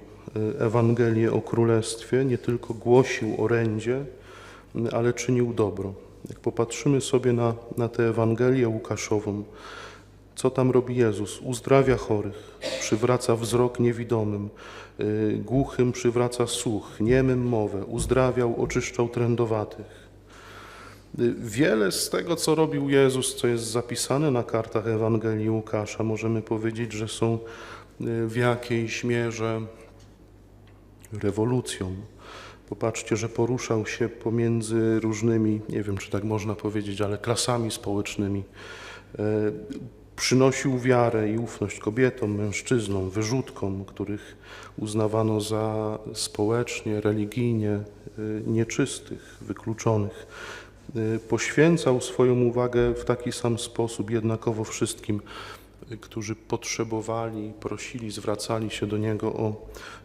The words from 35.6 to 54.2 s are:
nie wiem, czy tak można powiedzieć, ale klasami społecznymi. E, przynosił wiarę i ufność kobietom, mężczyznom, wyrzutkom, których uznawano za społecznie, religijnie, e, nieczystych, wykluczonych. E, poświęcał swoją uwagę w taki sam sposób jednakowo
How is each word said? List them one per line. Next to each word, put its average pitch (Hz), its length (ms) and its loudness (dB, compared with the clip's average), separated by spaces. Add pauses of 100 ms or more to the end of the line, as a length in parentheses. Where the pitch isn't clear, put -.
nie 113 140 -4
wiem, 98 160 -4
czy - 120 -10
tak 101 140 -2
można 107 300 -2
powiedzieć, 101 460 -4
ale 101 180 0
klasami 117 520 0
społecznymi. 101 760 -2 (720)
E, 104 40 -2 (920)
przynosił 131 640 4
wiarę 117 520 4
i 113 80 0
ufność 113 400 -4
kobietom, 117 560 0
mężczyznom, 101 760 0
wyrzutkom, 104 720 -4
których 101 520 -8 (400)
uznawano 107 640 2
za 107 580 -2 (160)
społecznie, 110 840 -2
religijnie, 107 680 0
e, 101 120 0 (640)
nieczystych, - 920 -2
wykluczonych. 107 840 -2 (720)
E, 110 220 0
poświęcał 147 840 2
swoją 127 420 2
uwagę 120 520 2
w 120 100 -6
taki 120 280 -2
sam 117 260 -2
sposób - 520 -4
jednakowo 110 540 0